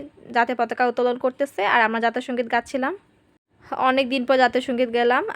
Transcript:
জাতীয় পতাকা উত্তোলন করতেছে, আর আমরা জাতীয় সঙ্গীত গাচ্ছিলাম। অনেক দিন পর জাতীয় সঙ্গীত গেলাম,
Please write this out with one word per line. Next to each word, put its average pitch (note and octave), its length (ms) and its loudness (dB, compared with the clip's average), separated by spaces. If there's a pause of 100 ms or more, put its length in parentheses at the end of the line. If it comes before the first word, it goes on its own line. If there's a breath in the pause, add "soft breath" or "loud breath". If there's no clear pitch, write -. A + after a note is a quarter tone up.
(300)
জাতীয় A#3+ 260 0
পতাকা A#3+ 300 -2
উত্তোলন B3 320 0
করতেছে, C#4 460 -4
আর B3 180 4
আমরা A3+ 180 0
জাতীয় A#3 280 -2
সঙ্গীত B3 240 -4
গাচ্ছিলাম। B3+ 420 -2 (760)
অনেক C4 380 0
দিন C4 160 -2
পর C4 120 4
জাতীয় B3+ 260 2
সঙ্গীত B3 280 -2
গেলাম, A#3+ 320 2 (140)